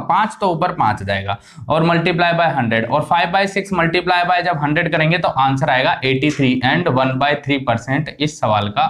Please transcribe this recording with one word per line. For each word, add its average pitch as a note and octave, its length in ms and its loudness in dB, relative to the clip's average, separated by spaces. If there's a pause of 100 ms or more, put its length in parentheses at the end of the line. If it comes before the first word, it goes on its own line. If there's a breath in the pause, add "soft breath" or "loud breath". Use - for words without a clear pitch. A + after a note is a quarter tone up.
पाँच, G3+ 360 0
तो G3 80 2
ऊपर E3+ 240 0
पाँच A2 280 0
आ G2 40 -8
जाएगा G2 320 -4 (320 loud breath)
और D#3+ 160 2
multiply E3+ 480 2
by E3 180 2
hundred, A#2 380 0
और D3 140 2
five F3 300 0
by F#3+ 140 2
six G3 260 -6
multiply F3 560 2
by F3+ 140 2
जब E3+ 180 -2
हंड्रेड D3+ 300 0
करेंगे D#3+ 260 2
तो E3 120 -2 (100)
answer C3+ 300 2
आएगा C3+ 360 2
एटी C3+ 260 0
थ्री C3 220 2 (140)
and E3 220 0
one C3 300 0
by C#3+ 180 2
थ्री C#3+ 220 -2
परसेंट। C3+ 600 -4
इस D3 200 -4
सवाल G#2 300 0
का C#3 200 0